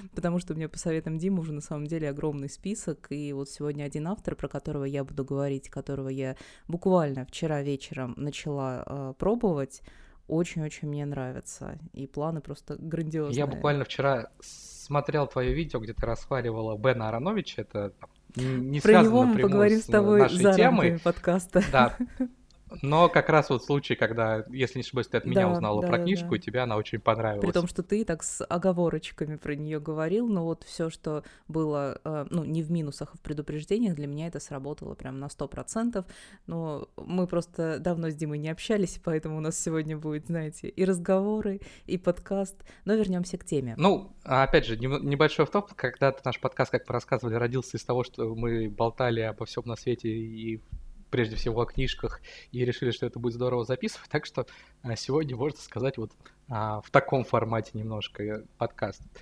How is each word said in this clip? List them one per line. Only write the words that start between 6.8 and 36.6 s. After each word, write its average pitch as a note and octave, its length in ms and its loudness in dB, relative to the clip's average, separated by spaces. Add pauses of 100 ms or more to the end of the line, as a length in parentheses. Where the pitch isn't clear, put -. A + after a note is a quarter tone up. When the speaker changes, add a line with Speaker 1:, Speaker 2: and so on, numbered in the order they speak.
Speaker 1:
вчера D3+ 380 -2
вечером C3+ 540 -6
начала, C#3 680 -6
э, C3+ 320 -8
пробовать, F3+ 640 0 (460)
очень-очень D#3 600 -2
мне D3 180 -4
нравится, C3 720 -8 (140)
и C#3 120 -10
планы D3+ 360 -4
просто - 360 -12
грандиозные. D#3 600 -4
Speaker 2:
Я D3 100 2
буквально C#3+ 360 0
вчера C3 460 0 (120)
смотрел - 840 -4
твоё C3 280 0
видео, D3+ 260 -4
где A2 140 -8
ты - 120 -2
расхваливала A2+ 720 -2
Бена A2+ 320 2
Ароновича, C#3 540 -2
это, G2+ 360 -6
там, - 100 -20 (280)
н-, C3 320 -2
не C#3+ 100 0
Speaker 1:
Про G#3+ 100 8
Speaker 2:
связано A3 200 12
Speaker 1:
него B3 120 8
мы B3+ 60 8
Speaker 2:
напрямую G3+ 220 6
Speaker 1:
поговорим G#3 300 8
Speaker 2:
с, A3+ 40 0
Speaker 1:
с - 40 -10
тобой G#3 320 8
Speaker 2:
нашей F3+ 240 8
Speaker 1:
за G3 100 10
Speaker 2:
темой. F3+ 360 8
Speaker 1:
рамками E3+ 140 2
подкаста. F3+ 680 2
Speaker 2:
Да. B2+ 320 6
Speaker 1:
<laughs> A#3+ 40 -2 (760)
Speaker 2:
Но D#3+ 260 6
как D#3 200 4
раз D#3 200 6
вот B2+ 160 2
случай, C#3+ 300 0
когда, A2 520 2
если B2+ 300 -2
не B2 60 -2
ошибаюсь, - 240 -4
ты A#2 100 0
от - 80 -4
меня F#3 220 4
Speaker 1:
Да, F3+ 60 2
Speaker 2:
узнала E3+ 280 0
Speaker 1:
да, F3+ 60 0
Speaker 2:
про F3 100 2
Speaker 1:
да, F3 60 0
Speaker 2:
книжку, F3 260 0
Speaker 1:
да. A#2+ 60 2
Speaker 2:
и - 40 0
тебе A#2 200 0
она A2+ 180 0
очень G#2+ 220 -2
понравилась. A2 440 2
Speaker 1:
При E3+ 80 2
том, F3 160 2
что - 140 -4
ты G#3 240 -2
так E3 160 -4
с - 240 -8
оговорочками E3+ 920 -2
про D3 180 -6
неё D3+ 260 -4
говорил, D#3+ 460 0
но F#3+ 160 0
вот E3 220 -4
всё, E3 260 -4
что D3+ 320 -6 (240)
было, D3+ 580 -2
э, D3+ 240 -6
ну, E3 140 -2
не D#3 180 -2
в D#3 80 -4
минусах, D3+ 460 -4
а - 20 -20
в - 40 -20
предупреждениях, D3+ 720 -2
для D3 100 -6
меня D3 220 -6
это D#3+ 120 -8
сработало C#3+ 540 -10
прям C3+ 260 -10
на C#3+ 100 -10
сто - 180 -8
процентов. A3 580 -4 (400)
Но E3 500 -6